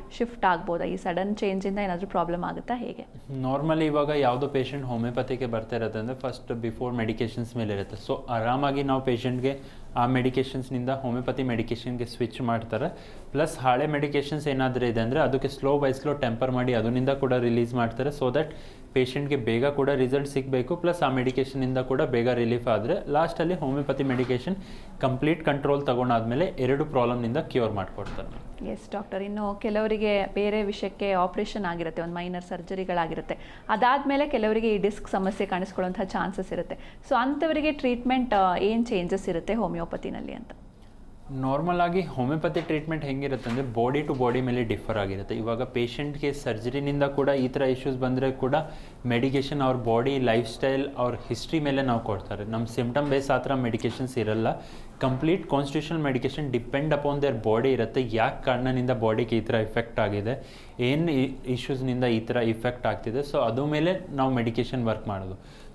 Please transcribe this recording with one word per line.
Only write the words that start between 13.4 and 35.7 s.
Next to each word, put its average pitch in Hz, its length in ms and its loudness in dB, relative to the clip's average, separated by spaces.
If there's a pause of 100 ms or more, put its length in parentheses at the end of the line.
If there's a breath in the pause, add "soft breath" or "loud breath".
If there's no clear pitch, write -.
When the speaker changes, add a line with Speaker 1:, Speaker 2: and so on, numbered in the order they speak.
Speaker 2:
ಹಳೆ 131 280 4
ಮೆಡಿಕೇಷನ್ಸ್ 143 600 0
ಏನಾದ್ರೂ 131 380 2
ಇದೆ 113 160 2
ಅಂದ್ರೆ 123 180 2
ಅದಕ್ಕೆ 139 280 2
slow 139 380 2
by 131 160 0
slow 143 200 -2
ಟೆಂಪರ್ 123 300 0
ಮಾಡಿ 127 220 2
ಅದರಿಂದ 120 360 2
ಕೂಡ 135 240 2
ರಿಲೀಸ್ 120 400 4
ಮಾಡ್ತಾರೆ. 123 360 0
So 139 240 -2
that 156 120 2 (480 loud breath)
ಪೇಷಂಟ್‌ಗೆ 139 420 2
ಬೇಗ 117 300 2
ಕೂಡ 139 240 2
ರಿಸಲ್ಟ್ 139 380 2
ಸಿಗಬೇಕು, 131 480 0
ಪ್ಲಸ್ 175 280 0
ಆ 139 60 4
ಮೆಡಿಕೇಷನ್ನಿಂದ 131 680 0
ಕೂಡ 131 240 2
ಬೇಗ 123 280 2
ರಿಲೀಫ್ 120 380 2
ಆದ್ರೆ 120 440 2
ಲಾಸ್ಟಲ್ಲಿ 165 420 2
ಹೋಮಿಯೋಪತಿ 143 500 0
ಮೆಡಿಕೇಷನ್ 127 520 0 (440 loud breath)
ಕಂಪ್ಲೀಟ್ 139 460 2
ಕಂಟ್ರೋಲ್ 143 420 2
ತಗೊಂಡಾದ್ಮೇಲೆ 123 580 2
ಎರಡು 139 400 2
ಪ್ರಾಬ್ಲಮ್‌ನಿಂದ 123 520 2
ಕ್ಯೂರ್ 123 340 0
ಮಾಡ್ಕೊಡ್ತಾರೆ. - 760 -6 (260)
Speaker 1:
ಎಸ್ - 200 -10
ಡಾಕ್ಟರ್, 202 320 -6
ಇನ್ನು 208 320 -4
ಕೆಲವರಿಗೆ 214 800 0
ಬೇರೆ 208 300 2
ವಿಷಯಕ್ಕೆ 202 480 -2
ಆಪರೇಷನ್ 190 540 0
ಆಗಿರುತ್ತೆ, 170 360 -4
ಒಂದು 170 120 -6
ಮೈನರ್ 175 300 -6
ಸರ್ಜರಿಗಳಾಗಿರುತ್ತೆ, 175 920 -4 (320 loud breath)
ಅದಾದ್ಮೇಲೆ 277 580 4
ಕೆಲವರಿಗೆ 220 480 2
ಈ - 20 2
ಡಿಸ್ಕ್ 202 320 -2
ಸಮಸ್ಯೆ 196 380 0
ಕಾಣಿಸ್ಕೊಳ್ಳುವಂತಹ 185 560 -2